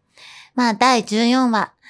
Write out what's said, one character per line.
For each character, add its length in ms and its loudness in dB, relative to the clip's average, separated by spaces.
ま 160 -2
あ 60 -2
第 280 2
十 220 -2
四 240 0
話、 240 -4